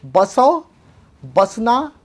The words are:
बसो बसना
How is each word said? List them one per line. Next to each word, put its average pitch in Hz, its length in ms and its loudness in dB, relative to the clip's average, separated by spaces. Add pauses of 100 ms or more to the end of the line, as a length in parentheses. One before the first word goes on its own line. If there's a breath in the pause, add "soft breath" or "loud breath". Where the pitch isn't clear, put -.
बसो 254 640 0 (680 soft breath)
बसना 233 560 0 (140)